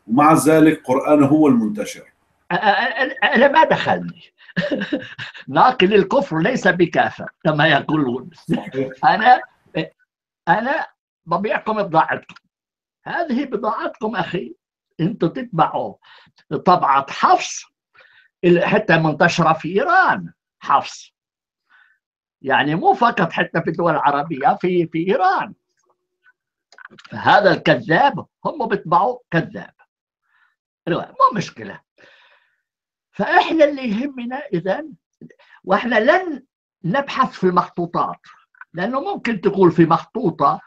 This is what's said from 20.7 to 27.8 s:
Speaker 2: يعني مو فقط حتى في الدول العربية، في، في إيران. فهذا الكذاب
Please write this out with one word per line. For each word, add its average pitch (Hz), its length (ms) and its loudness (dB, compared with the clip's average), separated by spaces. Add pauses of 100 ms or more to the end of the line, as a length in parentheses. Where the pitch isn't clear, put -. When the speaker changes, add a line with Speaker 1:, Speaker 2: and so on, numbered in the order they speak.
Speaker 2:
يعني 135 340 0
مو 339 180 2
فقط 233 380 0
حتى 175 300 -4
في 190 80 -4
الدول 170 220 0
العربية، 143 720 0
في، 180 260 0
في 165 200 -4
إيران. 269 460 0 (1600)
فهذا 165 420 2
الكذاب 156 760 0 (200)